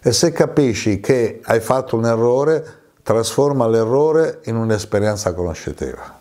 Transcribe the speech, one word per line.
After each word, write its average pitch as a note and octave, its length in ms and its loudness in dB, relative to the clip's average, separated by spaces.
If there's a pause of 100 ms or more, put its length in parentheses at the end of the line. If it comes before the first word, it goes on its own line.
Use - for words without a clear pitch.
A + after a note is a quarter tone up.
e A#2+ 120 0
se E3 200 2
capisci A#2 640 0
che A#2+ 460 0
hai A2+ 160 0
fatto B2+ 360 -2
un A2+ 100 0
errore, B2+ 720 0 (280)
trasforma A#2+ 640 2
l'errore C#3+ 760 2
in A2+ 120 -4
un'esperienza G#2+ 760 -2
conoscitiva. E2 880 -8